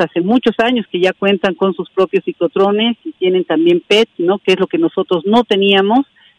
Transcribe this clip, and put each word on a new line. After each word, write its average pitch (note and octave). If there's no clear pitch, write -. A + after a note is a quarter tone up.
hace E3+
muchos A3
años A#3
que F3+
ya F#3
cuentan G3
con F#3+
sus F3
propios F#3+
ciclotrones G3+
y D#4+
tienen F#3
también F3
pet, A3
¿no? G#3
Que F#3+
es F#3
lo F#3
que E3
nosotros E3+
no A3+
teníamos, G3